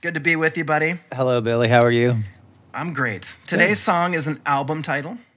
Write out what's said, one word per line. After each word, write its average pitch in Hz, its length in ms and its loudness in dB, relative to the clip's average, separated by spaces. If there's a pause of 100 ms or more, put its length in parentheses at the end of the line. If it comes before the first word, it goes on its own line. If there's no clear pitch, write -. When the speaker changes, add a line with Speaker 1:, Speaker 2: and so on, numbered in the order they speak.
Speaker 1:
good 170 120 -8
to 156 80 -6
be 165 160 2
with 160 180 0
you, 165 80 -2
buddy. 156 320 0 (160)
Speaker 2:
Hello, 127 300 0
Billy. 117 260 2
How 120 140 6
are 120 100 4
you? 120 320 2 (500)
Speaker 1:
I'm 160 200 -8
great. 120 520 -6
Today's 185 340 2
Speaker 2:
Good. - 40 -2
Speaker 1:
song 175 300 0
is 156 140 -2
an 151 180 -6
album 143 360 -2
title. 151 360 -6 (200)